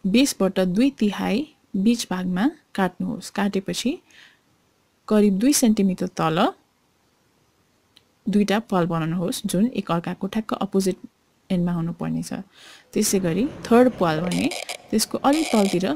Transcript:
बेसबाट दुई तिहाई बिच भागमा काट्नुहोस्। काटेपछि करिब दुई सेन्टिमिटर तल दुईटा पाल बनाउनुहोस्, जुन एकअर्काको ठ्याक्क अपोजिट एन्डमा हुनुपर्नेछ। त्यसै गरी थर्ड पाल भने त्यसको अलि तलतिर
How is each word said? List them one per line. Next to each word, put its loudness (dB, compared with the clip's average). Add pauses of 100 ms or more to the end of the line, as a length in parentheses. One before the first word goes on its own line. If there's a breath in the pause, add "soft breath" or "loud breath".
बेसबाट 2 (140)
दुई 4
तिहाई 0 (300)
बिच 2
भागमा -2 (300)
काट्नुहोस्। -4
काटेपछि -2 (1200 soft breath)
करिब 4
दुई 4
सेन्टिमिटर 2
तल -2 (1900)
दुईटा 2 (120)
पाल 2
बनाउनुहोस्, -4
जुन 0
एकअर्काको -4
ठ्याक्क -6
अपोजिट -2 (540)
एन्डमा 0
हुनुपर्नेछ। -6 (600 loud breath)
त्यसै 0
गरी 0 (220)
थर्ड 6
पाल 0
भने -2 (440)
त्यसको -2
अलि 2 (100)
तलतिर 2